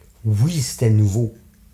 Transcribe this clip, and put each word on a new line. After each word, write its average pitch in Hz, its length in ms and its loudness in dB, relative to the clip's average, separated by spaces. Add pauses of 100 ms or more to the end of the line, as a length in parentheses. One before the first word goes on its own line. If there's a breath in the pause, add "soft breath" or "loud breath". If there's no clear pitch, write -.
(240)
oui, 123 360 0
c'était 120 300 -2
nouveau. 107 420 0 (420)